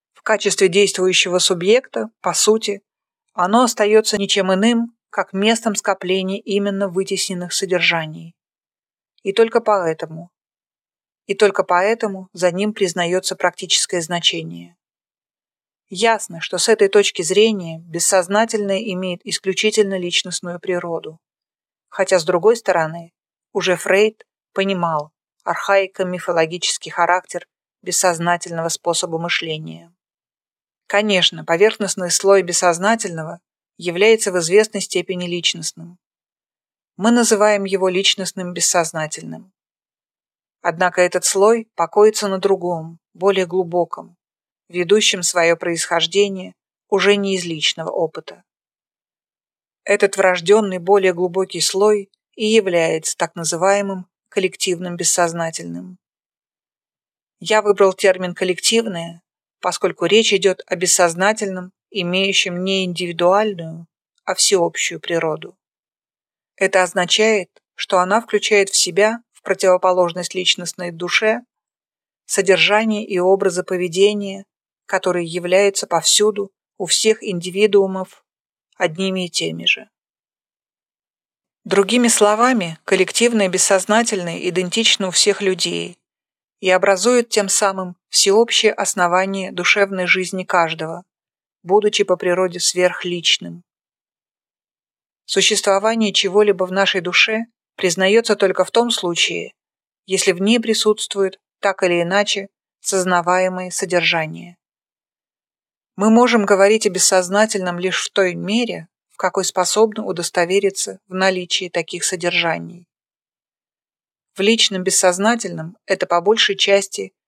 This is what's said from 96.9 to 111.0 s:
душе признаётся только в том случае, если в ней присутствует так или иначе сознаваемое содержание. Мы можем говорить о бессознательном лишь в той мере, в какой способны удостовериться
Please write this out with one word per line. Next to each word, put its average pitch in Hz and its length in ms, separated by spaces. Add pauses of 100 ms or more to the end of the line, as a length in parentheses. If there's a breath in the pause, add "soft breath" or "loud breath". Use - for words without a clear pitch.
душе 220 460 (300)
признаётся 196 600
только 185 280
в - 60
том 240 200
случае, 175 640 (520)
если 190 280
в 175 80
ней 220 200
присутствует 214 800 (200)
так 196 220
или 175 200
иначе 196 460 (320)
сознаваемое 185 920
содержание. 170 880 (1400)
Мы 208 140
можем 233 340
говорить 202 420
о 202 40
бессознательном 185 880
лишь 180 260
в - 60
той 185 240
мере, 180 540 (220)
в - 60
какой 185 280
способны 214 580
удостовериться 190 1040